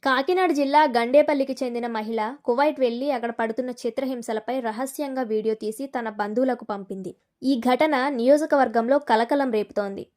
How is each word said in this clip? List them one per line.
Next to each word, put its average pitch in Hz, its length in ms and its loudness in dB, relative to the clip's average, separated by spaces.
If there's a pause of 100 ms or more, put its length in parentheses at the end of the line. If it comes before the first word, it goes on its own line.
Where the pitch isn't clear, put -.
కాకినాడ 330 480 2
జిల్లా 285 320 4
గండేపల్లికి 269 800 2
చెందిన 240 240 -4
మహిళ 220 480 -4 (100)
కువైట్ 269 340 2
వెళ్లి 254 320 0
అక్కడ 233 200 -2
పడుతున్న 233 380 -4
చిత్రహింసలపై 254 880 -4
రహస్యంగా 262 640 -6
వీడియో 220 340 -2
తీసి 220 300 -8
తన 240 240 -6
బంధువులకు 220 560 -2
పంపింది. 190 500 -10 (280)
ఈ 254 160 2
ఘటన 254 500 2
నియోజకవర్గంలో 262 880 4
కలకలం 254 520 2
రేపుతోంది. 202 640 -4